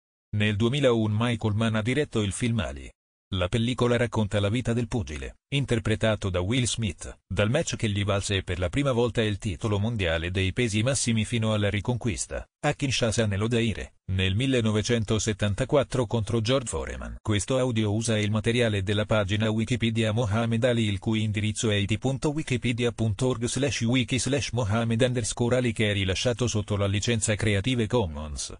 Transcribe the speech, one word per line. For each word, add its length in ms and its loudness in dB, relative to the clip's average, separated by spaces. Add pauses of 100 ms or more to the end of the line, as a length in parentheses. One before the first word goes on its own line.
(360)
Nel 200 2
duemilauno 600 2
Michael 380 0
Mann 200 0
ha 80 0
diretto 400 0
il 100 0
film 280 -2
Ali. 300 -8 (440)
La 140 0
pellicola 480 2
racconta 440 0
la 80 0
vita 240 -2
del 160 0
pugile, 480 -6 (180)
interpretato 760 0
da 100 0
Will 240 0
Smith, 640 -4
dal 200 2
match 280 0
che 120 -2
gli 160 0
valse 380 0
per 160 -4
la 100 0
prima 220 0
volta 320 0
il 160 0
titolo 400 -2
mondiale 540 0
dei 200 0
pesi 300 0
massimi 420 2
fino 280 0
alla 180 0
riconquista, 720 -4 (200)
a 100 2
Kinshasa 520 0
nello 220 0
Zaire, 460 -2 (160)
nel 240 2
millenovecentosettantaquattro 1700 2
contro 340 0
George 260 0
Foreman. 560 -8
Questo 340 0
audio 380 2
usa 240 0
il 140 0
materiale 500 2
della 220 0
pagina 440 2
Wikipedia 600 0
Mohamed 540 0
Ali 240 2
il 100 -2
cui 240 0
indirizzo 480 0
è 60 2
it 220 0
punto 320 0
wikipedia 600 -2
punto 380 0
org 160 -2
slash 380 -2
wiki 360 2
slash 320 -2
Mohamed 520 0
underscore 540 0
Ali, 160 0
che 180 0
è 20 0
rilasciato 560 0
sotto 260 -2
la 140 0
licenza 480 0
Creative 500 0
Commons, 720 -2